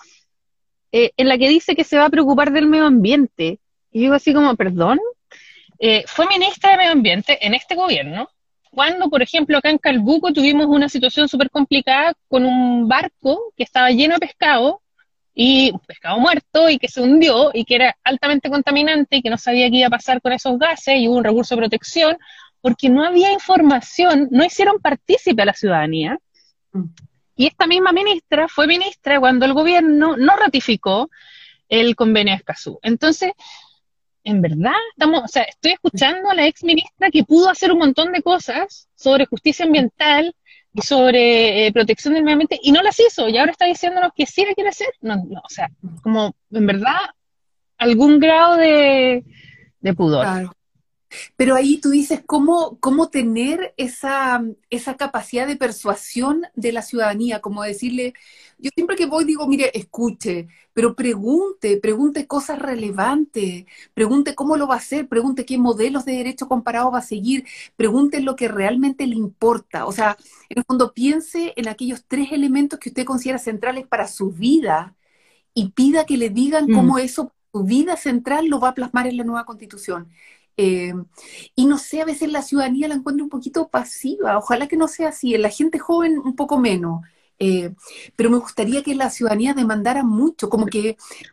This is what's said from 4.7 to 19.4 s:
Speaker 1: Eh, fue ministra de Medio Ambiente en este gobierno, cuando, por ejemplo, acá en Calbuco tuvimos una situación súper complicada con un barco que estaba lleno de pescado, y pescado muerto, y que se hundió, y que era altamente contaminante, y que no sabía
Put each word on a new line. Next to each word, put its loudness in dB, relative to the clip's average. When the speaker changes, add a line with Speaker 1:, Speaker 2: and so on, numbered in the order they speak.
Speaker 1:
Eh, 2
fue -2
ministra 2
de 6
Medio 4
Ambiente 0
en -2
este -4
gobierno, -4
cuando, -2
por 2
ejemplo, 0
acá 0
en 2
Calbuco 0
tuvimos 2
una 2
situación -2
súper 0
complicada 0
con 2
un 0
barco -2
que -4
estaba 2
lleno 4
de 0
pescado, 0
y 4
pescado -6
muerto, 2
y 0
que -4
se -6
hundió, 6
y -2
que 0
era 2
altamente -2
contaminante, 0
y -4
que -4
no -4
sabía 0